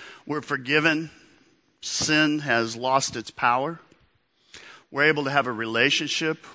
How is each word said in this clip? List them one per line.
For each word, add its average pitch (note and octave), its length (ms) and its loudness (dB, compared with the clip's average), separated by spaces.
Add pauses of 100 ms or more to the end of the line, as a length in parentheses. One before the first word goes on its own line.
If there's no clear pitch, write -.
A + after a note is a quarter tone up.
(280)
we're D3 140 -6
forgiven. D3+ 680 0 (680)
Sin D3+ 580 0
has A#2 380 0
lost C3 400 0
its A2+ 160 -10
power. C3+ 480 -2 (1120)
We're C#3+ 160 4
able D3 160 2
to C3+ 60 -2
have C3+ 180 2
a B2 40 -2
relationship C3+ 1040 0